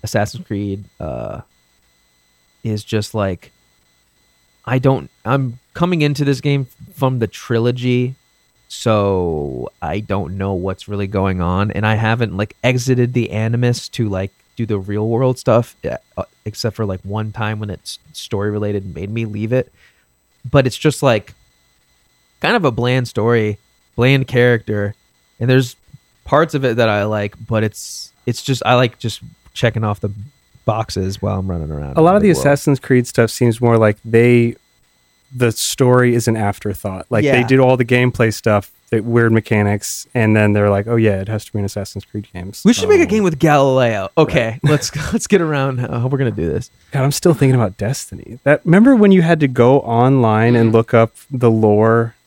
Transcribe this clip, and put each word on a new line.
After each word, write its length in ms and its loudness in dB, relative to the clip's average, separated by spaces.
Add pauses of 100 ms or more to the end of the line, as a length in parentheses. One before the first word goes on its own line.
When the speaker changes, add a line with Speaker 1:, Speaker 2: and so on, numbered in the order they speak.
Speaker 1:
Assassin's 420 -4
Creed, 380 -6 (160)
uh, 400 -10 (1200)
is 220 -4
just, 300 -4
like, 360 -6 (1160)
I 120 -2
don't, 320 0 (140)
I'm 340 -2 (160)
coming 280 -2
into 220 0
this 160 -2
game 260 -2 (280)
from 240 -2
the 80 0
trilogy, 880 -2 (680)
so 920 -2 (100)
I 160 -6
don't 400 -6
know 160 -4
what's 320 -6
really 220 -6
going 320 0
on, 320 0
and 120 -4
I 120 2
haven't, 400 -2
like, 260 -6
exited 500 0
the 200 -2
Animus 580 -2
to, 180 -4
like, 240 -4 (220)
do 120 -4
the 120 -2
real 300 -4
world 300 0
stuff, 440 0
yeah, 160 -6 (180)
uh, 60 -8 (220)
except 320 -8
for, 100 -4
like, 160 -6
one 300 -6
time 260 -6
when 120 -8
it's 280 -12 (140)
story 380 -6
related 340 -4
and 100 -12
made 160 -10
me 160 -6
leave 260 -6
it. 200 -2 (760)
But 180 2
it's 120 -4
just, 240 0
like, 320 0 (1040)
kind 140 0
of 100 0
a 60 2
bland 380 -2
story, 500 0 (380)
bland 320 2
character, 680 0 (460)
and 100 0
there's 240 2 (500)
parts 300 2
of 100 -2
it 120 0
that 120 2
I 160 0
like, 300 -4 (120)
but 180 0
it's, 480 -10 (140)
it's 160 -4
just, 220 -4
I 100 2
like 240 0
just 240 -8 (320)
checking 280 -2
off 180 -4
the 120 -4 (520)
boxes 580 -4
while 160 -4
I'm 120 -6
running 200 -6
around 260 -6
Speaker 2:
A 40 2
lot 100 6
Speaker 1:
in 60 4
Speaker 2:
of 60 2
the 60 4
Speaker 1:
the 60 4
world. 120 -2
Speaker 2:
Assassin's 320 2
Creed 280 2
stuff 240 0
seems 300 0
more 180 4
like 260 4
they, 520 4 (760)
the 180 0
story 600 2
is 140 0
an 80 0
afterthought. 760 -6
Like, 120 0
they 180 2
Speaker 1:
Yeah. 60 0
Speaker 2:
did 140 4
all 160 4
the 80 0
gameplay 500 2
stuff, 360 0 (200)
the 100 0
weird 320 2
mechanics, 840 -2
and 220 2
then 180 4
they're 160 2
like, 160 0
"Oh 100 0
yeah, 240 2
it 80 -8
has 180 -6
to 60 -20
be 60 -6
an 80 -4
Assassin's 400 -10
Creed 260 -12
game." 200 -12 (120)
Speaker 1:
We 80 4
should 160 -2
make 120 4
a 40 4
Speaker 2:
So 60 -4
Speaker 1:
game 120 0
with 160 0
Galileo. 760 2
Okay, 460 0
Speaker 2:
Right. 80 2
Speaker 1:
let's, 260 -2
<laughs> 160 -6
let's 140 -4
get 160 4
around 360 -2
how 300 -4
we're 100 -2
gonna 120 0
do 180 -4
this. 220 -4 (220)
Speaker 2:
God, 120 0
I'm 80 0
still 220 2
thinking 200 4
about 240 0
Destiny. 640 -8
That, 200 4
remember 320 6
when 160 6
you 100 6
had 180 2
to 80 2
go 320 4
online 760 4
and 140 4
Speaker 3:
Mm. 40 0
Speaker 2:
look 200 2
up 180 4 (180)
the 200 2
lore? 640 2 (120)